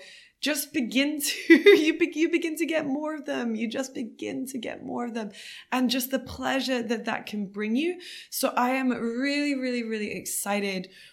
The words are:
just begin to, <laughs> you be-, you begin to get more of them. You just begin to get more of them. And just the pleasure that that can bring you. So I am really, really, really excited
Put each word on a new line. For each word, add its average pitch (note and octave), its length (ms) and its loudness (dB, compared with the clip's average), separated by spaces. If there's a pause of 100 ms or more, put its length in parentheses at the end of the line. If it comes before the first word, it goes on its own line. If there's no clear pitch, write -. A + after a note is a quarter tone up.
(400)
just C#4+ 340 -4
begin C#4 480 0
to, - 320 6
<laughs> G4+ 240 12
you D4+ 200 4
be-, E4+ 160 0
you D#4+ 160 2
begin E4 280 0
to E4 80 -2
get D#4 200 -2
more D4+ 300 -2
of C#4+ 100 -12
them. B3 300 -2
You A3 120 -2
just C4 260 -4
begin C4 540 -6
to C4+ 100 -10
get - 280 -10
more A#3+ 200 -6
of A3+ 80 -8
them. G#3+ 180 -6 (400)
And B3+ 180 2
just C4 220 -2
the C4 80 0
pleasure B3+ 600 -2
that A3 240 -4
that A3 200 -4
can G#3 220 -6
bring G#3+ 280 -2
you. F4 240 0 (300)
So - 260 -2
I B3 160 2
am C4 180 0
really, C#4 680 0
really, B3 280 -2
really A3 280 -4
excited G3+ 800 -4 (240)